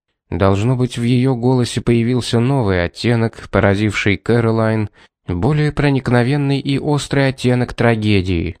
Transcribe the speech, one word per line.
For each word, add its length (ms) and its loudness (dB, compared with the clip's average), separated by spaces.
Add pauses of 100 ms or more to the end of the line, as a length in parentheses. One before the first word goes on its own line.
(280)
Должно 480 0
быть, 220 -4
в 40 -4
её 320 2
голосе 460 0
появился 580 0
новый 460 2
оттенок, 680 -2
поразивший 680 0
Кэролайн, 720 0 (360)
более 460 0
проникновенный 880 0
и 180 -2
острый 500 -2
оттенок 440 0
трагедии. 880 0